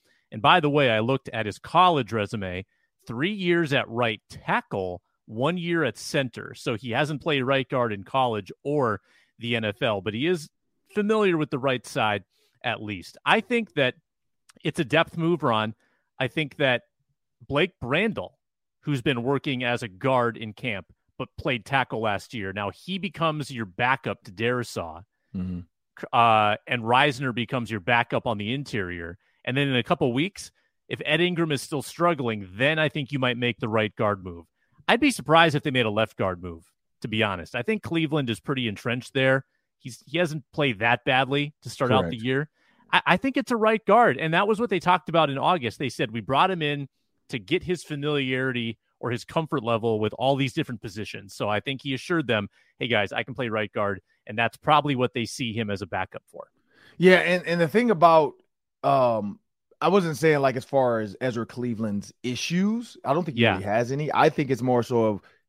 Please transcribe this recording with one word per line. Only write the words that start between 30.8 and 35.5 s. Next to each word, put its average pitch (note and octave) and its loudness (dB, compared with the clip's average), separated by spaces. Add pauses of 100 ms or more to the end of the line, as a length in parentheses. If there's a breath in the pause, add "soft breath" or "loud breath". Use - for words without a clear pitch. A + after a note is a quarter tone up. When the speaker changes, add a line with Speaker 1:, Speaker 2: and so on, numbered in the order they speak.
Speaker 1:
if - -8
Ed D#3 2
Ingram E3+ 0
is C3+ -2
still C#3+ -6
struggling, B2 -2
then C#3 0
I D#3 0
think C#3+ -6
you C#3+ -4
might B2 0
make A#2+ -2
the A#2+ -4
right G#2+ 0
guard G2+ 0
move. E2+ -14 (420)
I'd A#3 4
be C#4+ 4
surprised D#3+ 4